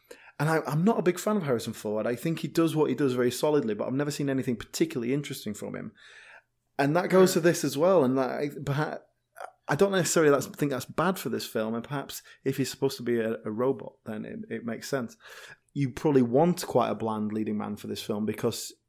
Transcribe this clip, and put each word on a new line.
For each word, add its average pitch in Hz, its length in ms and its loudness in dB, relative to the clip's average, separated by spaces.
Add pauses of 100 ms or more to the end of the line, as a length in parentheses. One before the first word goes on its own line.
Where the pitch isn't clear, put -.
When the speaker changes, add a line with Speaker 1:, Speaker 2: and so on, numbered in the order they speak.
(380)
Speaker 1:
And 147 120 0
I, 160 180 2
I'm 151 160 0
not 226 160 4
a - 20 2
big 180 160 2
fan 214 200 0
of 185 60 -2
Harrison 120 280 -2
Ford. 107 340 -4
I 120 80 0
think 160 260 -4
he 160 100 -6
does 165 260 2
what 151 140 2
he 127 60 0
does 135 180 2
very 123 180 2
solidly, 143 420 2
but 110 140 -2
I've 120 60 -4
never 143 180 -2
seen 143 180 -4
anything 131 280 -2
particularly 127 560 -2
interesting 143 400 -6
from 101 200 -10
him. 98 200 -10 (840)
And 143 200 2
that 180 120 0
goes 185 220 8
Speaker 2:
Hmm. - 40 0
Speaker 1:
to 180 40 2
this 160 240 4
as 139 140 -2
well. 170 260 6
And 127 140 2
that, 131 120 2
I, 135 200 -4 (160)
perhaps, 151 380 -2 (680)
I 143 80 2
don't 196 160 4
necessarily 165 380 6
that's, 131 160 4
think 143 260 -4
that's 123 100 -4
bad 185 340 0
for - 120 -6
this 113 180 -4
film. 110 280 -4
And 117 100 -6
perhaps - 360 -8 (220)
if 135 140 -2
he's 131 120 0
supposed - 280 -2
to 123 60 -10
be 117 180 2
a, 110 240 -2
a 110 60 -4
robot, 120 420 -2 (120)
then 110 200 -8
it, 113 140 -10 (140)
it 113 120 -8
makes 113 240 -8
sense. 123 260 -4 (580)
You 139 180 -2
probably 135 320 4
want 151 440 2
quite 113 220 2
a 107 60 -2
bland 107 360 -4
leading 107 260 -2
man 104 200 -6
for - 100 -14
this 107 140 -8
film 107 240 -4
because - 480 -4 (160)